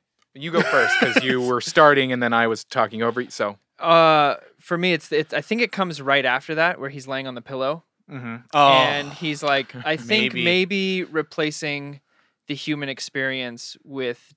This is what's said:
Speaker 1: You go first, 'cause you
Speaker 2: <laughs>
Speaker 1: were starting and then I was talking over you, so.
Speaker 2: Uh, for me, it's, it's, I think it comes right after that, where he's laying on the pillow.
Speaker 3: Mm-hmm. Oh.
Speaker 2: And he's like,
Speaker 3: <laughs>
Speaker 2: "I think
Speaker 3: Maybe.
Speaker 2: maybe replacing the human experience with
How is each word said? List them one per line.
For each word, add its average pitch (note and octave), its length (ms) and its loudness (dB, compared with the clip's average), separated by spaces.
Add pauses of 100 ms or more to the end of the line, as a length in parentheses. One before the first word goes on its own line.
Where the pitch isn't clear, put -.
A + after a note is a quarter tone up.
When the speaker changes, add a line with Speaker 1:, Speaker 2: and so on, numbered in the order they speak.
(340)
Speaker 1:
You D3 160 -12
go - 100 2
first, - 380 2
'cause - 260 2
you B2+ 160 0
Speaker 2:
<laughs> B2 80 -2
Speaker 1:
were B2 140 0
starting C#3 500 6
and B2 100 -2
then A#2 120 0
I A#2 120 4
was A2+ 160 -2
talking A2+ 400 -2
over A#2 200 -2
you, - 80 -8
so. G2+ 260 -4 (220)
Speaker 2:
Uh, D#3 560 4 (260)
for - 160 -6
me, F3 160 0
it's, D#3 180 -4
it's, D3+ 220 -2
I D3 80 -2
think A3+ 220 -2
it A#3 100 -2
comes E3+ 300 -4
right C#3 240 2
after C3 300 -2
that, E3 220 0
where C3+ 120 -10
he's C3+ 180 -16
laying C3+ 180 -6
on B2+ 80 -10
the A#2+ 60 -12
pillow. C3+ 440 -6 (260)
Speaker 3:
Mm-hmm. A#2+ 260 -12 (160)
Oh. D3 180 6
Speaker 2:
And C#3+ 440 4
he's D3+ 280 -6
like, C#3 340 -2
Speaker 3:
<laughs> B2 100 -14
Speaker 2:
"I D#3 100 -2
think D#3+ 380 -2
Speaker 3:
Maybe. B2 100 -2
Speaker 2:
maybe F#3 600 0
replacing D3 960 -6 (480)
the D3 60 -6
human D3 340 -6
experience C3 920 -6
with C3 540 -8